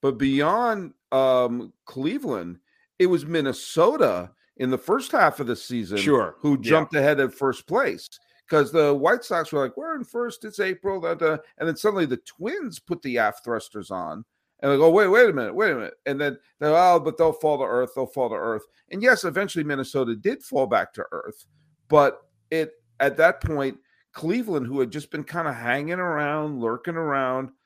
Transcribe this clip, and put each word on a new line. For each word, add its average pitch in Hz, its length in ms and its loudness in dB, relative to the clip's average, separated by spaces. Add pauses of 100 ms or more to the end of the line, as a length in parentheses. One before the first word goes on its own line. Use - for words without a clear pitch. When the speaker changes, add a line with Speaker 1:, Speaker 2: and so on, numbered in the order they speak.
Speaker 1:
but 135 180 -2
beyond 175 760 0 (220)
um, 127 560 2 (120)
Cleveland, 131 720 -6 (400)
it 185 80 6
was 170 200 0
Minnesota 151 1040 0 (280)
in 127 120 -2
the 127 80 0
first 226 340 -2
half 185 280 2
of 135 60 -6
the 113 100 -2
season 107 420 -6
Speaker 2:
Sure. 101 400 2
Speaker 1:
who 147 140 0
Speaker 2:
Yeah. 120 180 0
Speaker 1:
jumped 156 240 2
ahead 143 260 2
of 131 140 -2
first - 320 -4
place. 185 420 -2 (400)
'Cause 143 220 2
the 147 240 4
White 175 300 2
Sox 165 280 -4
were 151 80 -2
like, 131 160 -4
"We're 311 200 -8
in 247 80 -10
first, 240 400 -8
it's 214 160 -8
April, 190 400 -4
da, 165 140 -4
da." 160 240 0 (200)
And 160 100 -2
then 160 80 -2
suddenly 196 300 0
the 123 120 -4
Twins 254 600 -10
put 170 240 -10
the 123 160 -4
aft 107 260 0
thrusters 107 460 -8
on. 90 340 -8 (360)
And 139 120 0
they 139 40 4
go, 156 120 6
"Wait, 190 200 6
wait 226 200 6
a 190 40 2
minute, 113 220 -4
wait 202 180 0
a - 20 -2
minute." 110 200 -8 (120)
And 139 140 -4
then 143 180 -2 (220)
they're, 151 140 0
"Oh, 175 260 6
but 147 180 -2
they'll 160 140 4
fall 151 260 0
to 135 60 -2
earth, 123 300 0
they'll 131 120 -4
fall 127 240 -2
to 110 60 -4
earth." 107 280 -4 (260)
And 196 120 -6
yes, 247 220 4
eventually 170 400 -2
Minnesota 135 500 -2
did 165 300 -4
fall 135 240 0
back 98 260 0
to 107 180 -8
earth. - 320 -12 (440)
But 147 340 4 (280)
it, 156 220 -2 (280)
at 139 160 2
that 160 240 4
point, 139 380 -4 (340)
Cleveland, 175 540 -2
who 131 140 -4
had 127 120 0
just 147 180 -12
been 147 140 -8
kinda 160 280 -4
hanging 139 460 -4
around, 151 640 -4
lurking 120 360 -4
around, 135 540 -2 (140)